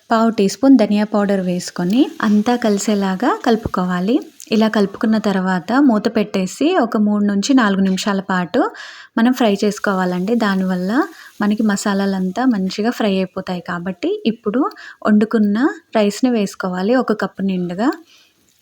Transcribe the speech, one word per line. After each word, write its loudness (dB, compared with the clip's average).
పావు 4
టీ 4
స్పూన్ 4
ధనియా 2
పౌడర్ 0
వేసుకొని 0
అంతా 2
కలిసేలాగా 0
కలుపుకోవాలి. 0
ఇలా 4
కలుపుకున్న 0
తర్వాత -2
మూత 2
పెట్టేసి -2
ఒక -2
మూడు 0
నుంచి 0
నాలుగు 2
నిమిషాల -2
పాటు 0
మనం 4
ఫ్రై 4
చేసుకోవాలండి. -2
దానివల్ల -2
మనకి 0
మసాలాలంతా -2
మంచిగా -2
ఫ్రై 0
అయిపోతాయి. -6
కాబట్టి -6
ఇప్పుడు -2
వండుకున్న 2
రైస్ని 0
వేసుకోవాలి -2
ఒక -2
కప్పు -6
నిండుగా. -2